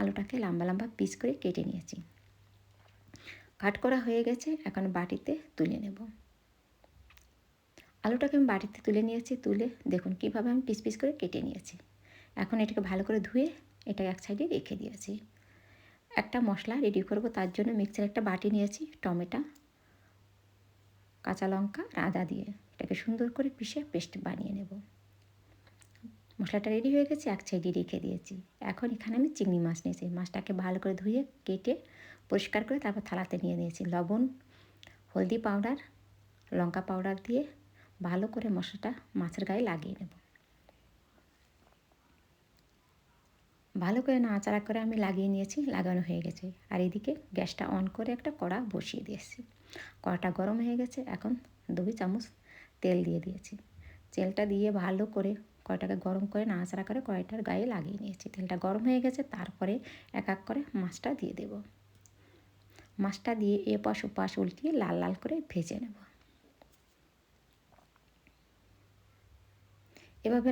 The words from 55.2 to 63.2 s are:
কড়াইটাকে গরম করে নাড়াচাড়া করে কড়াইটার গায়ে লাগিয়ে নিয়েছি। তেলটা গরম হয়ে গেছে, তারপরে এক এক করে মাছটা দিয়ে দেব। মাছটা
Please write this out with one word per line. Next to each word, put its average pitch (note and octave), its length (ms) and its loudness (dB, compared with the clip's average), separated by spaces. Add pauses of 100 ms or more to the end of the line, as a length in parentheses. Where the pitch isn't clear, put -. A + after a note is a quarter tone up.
কড়াইটাকে F#3 320 0 (100)
গরম F#3+ 260 0
করে G#3+ 200 2
নাড়াচাড়া F3+ 360 -2
করে A3+ 180 -2
কড়াইটার F#3+ 420 -2
গায়ে F#3+ 260 2
লাগিয়ে F3+ 280 -4
নিয়েছি। G3+ 320 -10
তেলটা F#3 300 -2
গরম G3 240 2
হয়ে B3+ 160 6
গেছে, B3+ 160 2 (140)
তারপরে F#3 400 -2 (440)
এক G3+ 160 -2
এক G3 140 -4
করে C#4 120 0 (200)
মাছটা F3+ 340 -2
দিয়ে - 260 -4
দেব। G#3 120 -8 (1500)
মাছটা G3+ 380 0